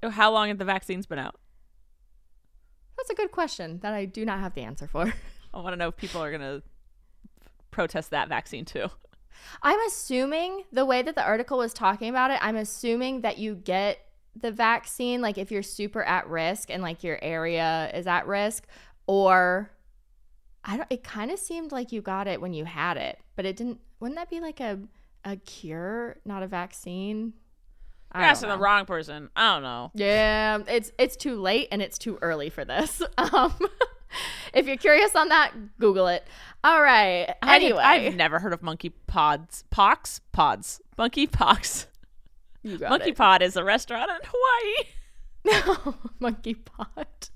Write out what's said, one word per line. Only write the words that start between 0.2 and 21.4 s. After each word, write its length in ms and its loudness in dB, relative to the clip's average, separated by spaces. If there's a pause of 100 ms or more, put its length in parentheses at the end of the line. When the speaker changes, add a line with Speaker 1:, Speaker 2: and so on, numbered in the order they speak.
Speaker 1:
long 180 4
have 100 -4
the 60 -4
vaccines 420 -4
been 120 -8
out? 160 -8 (1600)
Speaker 2:
That's 140 -10
a 40 -4
good 180 -4
question 500 -6
that 100 -6
I 120 -4
do 200 -8
not 160 -4
have 140 -4
the 80 -8
answer 240 -10
for. 260 -2 (220)
<laughs> 200 -14
Speaker 1:
I 60 -8
wanna 160 -6
know 120 -2
if 80 -8
people 260 -8
are 80 -6
gonna 320 -8 (1080)
protest 400 -4
that 180 -2
vaccine 360 -6
too. 220 -6 (760)
Speaker 2:
I'm 160 2 (100)
assuming, 760 -4 (100)
the 120 2
way 180 2
that 140 -4
the 80 -2
article 340 0
was 160 -2
talking 340 0
about 220 0
it, 100 -2
I'm 160 -2
assuming 680 -4
that 160 -2
you 180 -6
get 420 -2 (420)
the 120 -4
vaccine, 680 -2
like, 180 -2
if 120 -6
you're 120 -4
super 400 -6
at 260 0
risk 420 -4
and, 120 -6
like, 220 -8
your 180 -4
area 720 -2
is 120 -6
at 200 0
risk, 400 -2 (400)
or 640 4 (920)
I 120 -4
don't, 140 -6
it 140 -6
kinda 320 -8
seemed 360 -8